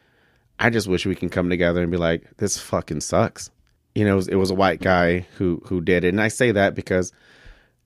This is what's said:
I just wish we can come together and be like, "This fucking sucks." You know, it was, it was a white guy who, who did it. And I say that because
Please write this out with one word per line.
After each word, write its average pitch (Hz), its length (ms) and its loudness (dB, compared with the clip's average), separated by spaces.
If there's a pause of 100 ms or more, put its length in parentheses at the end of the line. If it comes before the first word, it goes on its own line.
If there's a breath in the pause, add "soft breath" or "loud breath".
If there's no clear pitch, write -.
(580)
I 117 120 2
just 110 180 -2
wish 90 180 0
we 95 80 -2
can 87 140 -6
come 90 220 -2
together 87 320 0
and 85 80 -2
be 90 80 -2
like, 85 400 -2
"This 101 200 -4
fucking 80 440 -6
sucks." - 480 -2 (440)
You 107 100 0
know, 98 100 4
it - 20 4
was, 92 120 -2
it 92 80 -2
was 95 140 2
a 95 40 -2
white 92 260 2
guy 90 460 2 (100)
who, 87 300 -2
who 92 140 -4
did 85 220 2
it. 90 60 2
And 98 120 0
I 110 80 0
say 123 220 0
that 98 240 2
because 92 380 -4 (720 soft breath)